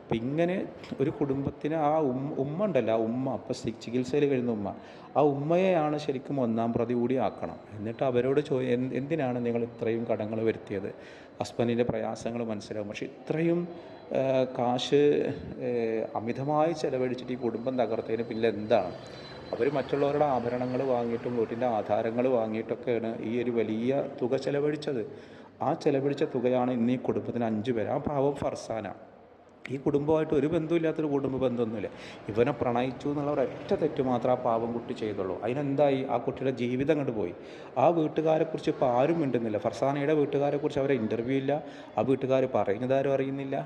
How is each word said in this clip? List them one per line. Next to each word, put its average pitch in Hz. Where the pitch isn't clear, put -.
അപ്പം 117
ഇങ്ങനെ 165
ഒരു 143
കുടുംബത്തിന് 139
ആ -
ഉം-, 135
ഉമ്മ 147
ഉണ്ടല്ലോ, 120
ആ 117
ഉമ്മ, 127
അപ്പം -
ചി-, 117
ചികിത്സയിൽ 127
കഴിയുന്ന 120
ഉമ്മ, 98
ആ 135
ഉമ്മയെയാണ് 156
ശരിക്കും 135
ഒന്നാം 113
പ്രതി 120
കൂടി 120
ആക്കണം. 85
എന്നിട്ട് 110
അവരോട് 127
ചോ-, 131
"എന്ത്, 127
എന്തിനാണ് 135
നിങ്ങൾ 117
ഇത്രയും 113
കടങ്ങൾ 110
വരുത്തിയത്? 104
ഹസ്ബൻഡിൻ്റെ 120
പ്രയാസങ്ങൾ 113
മനസ്സിലാവും, 104
പക്ഷേ -
ഇത്രയും, 165
ഏഹ്, 131
കാശ്, 127
ഏഹ്, 113
അമിതമായി 147
ചെലവഴിച്ചിട്ട് 127
ഈ 127
കുടുംബം 117
തകർത്തതിന് 113
പിന്നിൽ 113
എന്താണ്?" 104
അവർ 123
മറ്റുള്ളവരുടെ 143
ആഭരണങ്ങൾ 123
വാങ്ങിയിട്ടും 120
വീട്ടിൻ്റെ 117
ആധാരങ്ങൾ 113
വാങ്ങിയിട്ടൊക്കെയാണ് 110
ഈ -
ഒരു 120
വലിയ 117
തുക 127
ചെലവഴിച്ചത്. 147
ആ 139
ചെലവഴിച്ച 139
തുകയാണ് 123
ഇന്ന് 117
ഈ -
കുടുംബത്തിന് 117
അഞ്ച് 113
പേര്. 104
ആ -
പാവം 139
ഫർസാന, 117
ഈ -
കുടുംബമായിട്ട് 156
ഒരു 139
ബന്ധമില്ലാത്തൊരു 160
കുടുംബ 135
ബന്ധമൊന്നുമില്ല. 113
ഇവനെ 123
പ്രണയിച്ചു 127
എന്നുള്ള 143
ഒരൊറ്റ 127
തെറ്റ് 151
മാത്രമേ 127
ആ 127
പാവം 117
കുട്ടി 117
ചെയ്തുള്ളൂ. 98
അതിനെന്തായി? 139
ആ -
കുട്ടിയുടെ 131
ജീവിതം 127
അങ്ങോട്ട് 135
പോയി. 87
ആ -
വീട്ടുകാരെക്കുറിച്ച് 156
ഇപ്പോൾ 135
ആരും 160
മിണ്ടുന്നില്ല. 117
ഫർസാനയുടെ 143
വീട്ടുകാരെക്കുറിച്ച് 143
അവരെ 139
ഇൻ്റർവ്യൂ 117
ഇല്ല. 139
ആ 107
വീട്ടുകാർ 131
പറയുന്നത് 110
ആരും 139
അറിയുന്നില്ല. 135